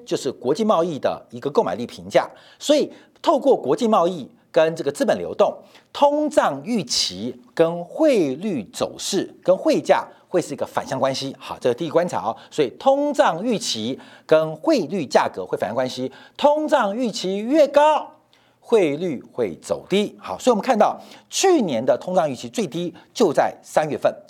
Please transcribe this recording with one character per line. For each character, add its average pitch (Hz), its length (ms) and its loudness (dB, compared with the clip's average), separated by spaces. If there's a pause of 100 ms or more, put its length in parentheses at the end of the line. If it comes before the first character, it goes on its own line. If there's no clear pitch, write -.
就 170 100 -4
是 131 160 -4
国 123 220 -2
际 220 100 0
贸 202 180 2
易 170 160 -4
的 90 240 -4 (100)
一 120 80 -14
个 139 100 -6
购 - 120 2
买 92 140 -4
力 117 100 -6
平 90 240 -16
价， 135 200 2 (280)
所 - 160 0
以 262 160 2 (320)
透 302 160 2
过 240 180 4
国 131 200 0
际 226 140 0
贸 180 180 4
易 170 220 -8 (220)
跟 160 240 2
这 151 100 -8
个 139 60 0
资 269 120 -4
本 175 140 2
流 87 180 -8
动、 190 180 2 (380)
通 294 380 2
胀 175 340 0
预 208 200 -2
期 120 580 -6 (120)
跟 170 300 0
汇 202 520 0
率 165 360 -6
走 - 260 -6
势、 - 360 -4 (100)
跟 185 140 4
汇 196 240 2
价 151 260 2 (200)
会 180 120 0
是 151 140 -4
一 - 20 -6
个 110 100 -6
反 - 200 -4
向 131 140 -6
关 135 140 0
系。 135 260 -8
好， - 200 -12
这 127 100 2
个 120 40 2
第 170 140 -4
一 - 20 -8
观 165 180 2
察 117 120 -6
哦。 107 160 -4 (160)
所 151 120 0
以 113 60 0 (100)
通 285 340 2
胀 190 300 2
预 240 140 0
期 - 420 -6 (280)
跟 156 280 2
汇 302 260 2
率 170 240 -4
价 151 220 2
格 95 160 -8
会 139 140 -6
反 98 100 -4
向 104 60 -6
关 127 160 -2
系， 131 220 -8 (260)
通 302 300 2
胀 226 280 0
预 240 160 -2
期 190 260 -6
越 269 300 2
高， 285 400 4 (520)
汇 175 380 2
率 165 260 -6 (100)
会 98 220 -4
走 71 340 -6
低。 202 300 0
好， 92 180 -10
所 - 120 0
以 - 20 6
我 220 40 2
们 196 80 -4
看 247 140 0
到 165 220 2 (320)
去 349 320 2
年 127 200 -2
的 127 140 2
通 185 180 -8
胀 165 140 2
预 127 60 -6
期 120 120 -12
最 185 200 -6
低 165 260 -8 (180)
就 202 220 2
在 117 300 2
三 156 260 -2
月 113 80 -4
份， - 180 0 (140)